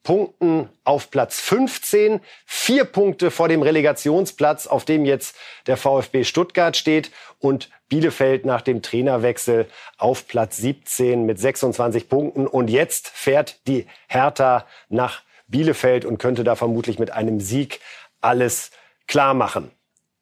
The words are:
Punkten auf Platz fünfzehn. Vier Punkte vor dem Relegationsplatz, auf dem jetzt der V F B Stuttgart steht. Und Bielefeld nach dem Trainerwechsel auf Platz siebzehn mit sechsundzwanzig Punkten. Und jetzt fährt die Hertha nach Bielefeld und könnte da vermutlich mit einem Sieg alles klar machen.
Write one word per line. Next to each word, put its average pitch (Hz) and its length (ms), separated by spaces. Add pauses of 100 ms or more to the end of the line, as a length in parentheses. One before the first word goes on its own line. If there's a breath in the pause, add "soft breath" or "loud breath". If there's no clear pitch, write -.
Punkten 170 640 (140)
auf 139 280
Platz 127 280
fünfzehn. 214 800 (240 loud breath)
Vier 254 400
Punkte 190 440
vor 165 180
dem 160 140
Relegationsplatz, 151 1040
auf 139 180
dem 156 220
jetzt 139 300 (320 loud breath)
der 131 100
V 139 220
F 123 100
B 131 140
Stuttgart 175 520
steht. 156 360 (280 loud breath)
Und 135 300 (180 soft breath)
Bielefeld 135 580
nach 123 160
dem 120 200
Trainerwechsel 120 840 (300 loud breath)
auf 123 300
Platz 113 300
siebzehn 123 680
mit 107 140
sechsundzwanzig 117 680
Punkten. 139 380
Und 127 220
jetzt 131 400
fährt - 580
die 127 180 (220 loud breath)
Hertha 131 580 (240 loud breath)
nach 120 320 (260 soft breath)
Bielefeld 127 580
und 113 120
könnte 123 260
da 113 120
vermutlich 117 420
mit 110 140
einem 110 280
Sieg 123 400 (420 loud breath)
alles 123 500 (360 soft breath)
klar 139 260
machen. 101 360 (520)